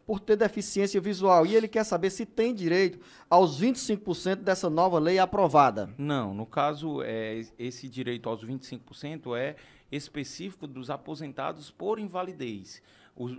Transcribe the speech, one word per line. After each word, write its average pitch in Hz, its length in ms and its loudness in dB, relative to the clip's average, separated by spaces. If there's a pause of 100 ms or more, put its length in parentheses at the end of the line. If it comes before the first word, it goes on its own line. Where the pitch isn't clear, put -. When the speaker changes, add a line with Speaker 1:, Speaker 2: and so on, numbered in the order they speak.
Speaker 1:
por 202 140 -4
ter 214 160 4
deficiência 202 640 0
visual 185 440 6
e 208 120 4
ele 220 100 4
quer 220 160 0
saber 185 280 0
se 220 140 -6
tem 233 300 0
direito 180 460 2 (280)
aos 170 300 6
vinte 240 180 2
e - 40 -6
cinco 208 240 -2
por 175 100 -2
cento 190 300 -4
dessa 185 260 0
nova 170 300 4
lei 175 180 4
aprovada. 147 800 4
Speaker 2:
Não, 135 340 -2
no 107 140 -8
caso, 147 560 -2
é, 113 400 -6 (160)
esse 123 300 -10
direito 123 400 -8
aos 113 160 -6
vinte 127 180 -8
e - 40 -18
cinco - 180 -16
por - 100 -20
cento 143 400 -10
é 139 220 -4 (340)
específico 147 800 -12
dos 127 200 -14
aposentados 147 800 -10
por 214 300 -6
invalidez. 170 800 -10 (360)
Os, 123 220 -10